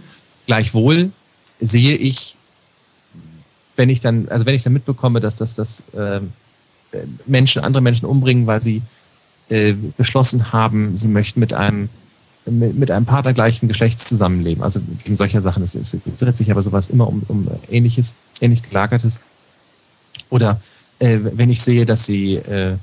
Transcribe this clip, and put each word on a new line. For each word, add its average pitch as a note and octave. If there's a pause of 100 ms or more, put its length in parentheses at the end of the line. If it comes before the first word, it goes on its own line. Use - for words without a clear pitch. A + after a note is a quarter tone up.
(460)
Gleichwohl A#2+ (500)
sehe A#2+
ich, - (1400)
wenn B2+
ich C3
dann, A2+
also A2+
wenn C3+
ich B2
dann B2+
mitbekomme, B2
dass, G#2
dass, A2+
dass, - (140)
ähm, G2+ (920)
Menschen, C3
andere C3
Menschen A#2+
umbringen, B2+
weil A2
sie, A2+ (680)
äh, G#2+ (200)
beschlossen B2+
haben, G#2+
sie A2
möchten G#2
mit A2+
einem, G2+ (580)
mit, A#2
mit C3
einem G#2+
Partner C3
gleichen A#2
Geschlechts A2+
zusammenleben. F2+
Also G2+ (240)
wegen G#2
solcher G2+
Sachen, F#2
es, F2
es - (220)
dreht B2
sich G#2
aber G2
sowas G2
immer A#2
um, G#2
um G2+ (220)
Ähnliches, A#2+ (260)
ähnlich A#2
Gelagertes. A2+ (1080)
Oder, A2 (380)
äh, A2+
wenn A2+
ich A#2
sehe, A#2
dass A2+
sie, G2
äh, F#2+